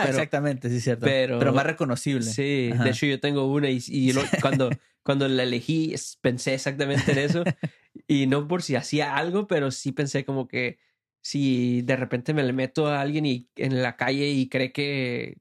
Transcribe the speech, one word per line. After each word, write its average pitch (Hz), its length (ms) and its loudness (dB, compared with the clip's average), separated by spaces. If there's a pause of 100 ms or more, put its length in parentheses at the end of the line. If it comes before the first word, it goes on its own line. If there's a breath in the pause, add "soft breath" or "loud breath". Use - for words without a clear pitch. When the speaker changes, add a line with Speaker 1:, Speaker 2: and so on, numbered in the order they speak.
Speaker 1:
Pero, 135 100 2
Speaker 2:
exactamente, 139 540 0
sí, 120 100 0
cierto. 120 240 0
Speaker 1:
pero 131 340 2
Speaker 2:
Pero 131 140 4
más 139 140 4
reconocible. 139 560 -2
Speaker 1:
Sí, 127 500 0
Speaker 2:
Ajá. 120 120 2
Speaker 1:
de 110 60 4
hecho 113 140 -2
yo 139 160 0
tengo 139 320 0
una 143 160 2
y, 127 200 0
y 127 260 2
lo, 170 80 2
Speaker 2:
<laughs> 180 180 0
Speaker 1:
cuando, 135 300 2 (320 soft breath)
cuando 139 260 2
la 131 140 2
elegí, 151 500 0
es-, - 300 -10
pensé 127 320 0
exactamente 139 580 0
en 139 60 4
eso. 165 260 0
Speaker 2:
<laughs> - 300 -4 (340 loud breath)
Speaker 1:
Y 139 200 4
no 147 200 2
por 175 140 0
si 139 140 -2
hacía 143 400 -2
algo, 175 300 0
pero 143 240 0
sí 131 220 -6
pensé - 320 -2
como 135 240 -4
que 127 300 -6 (440)
si 123 600 0
de 131 140 0
repente 127 360 -4
me 151 120 2
le 127 100 0
meto 131 320 0
a 143 160 0
alguien 151 240 0
y, 120 300 -2
en 131 260 0
la 120 160 -2
calle 139 320 0
y 131 180 2
cree 131 240 -2
que 131 680 -4